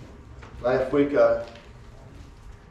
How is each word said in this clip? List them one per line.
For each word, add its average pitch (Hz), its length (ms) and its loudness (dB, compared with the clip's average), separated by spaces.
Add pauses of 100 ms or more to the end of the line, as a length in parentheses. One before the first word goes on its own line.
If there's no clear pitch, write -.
(640)
Last 131 280 0
week 143 220 2
I 117 320 4 (1300)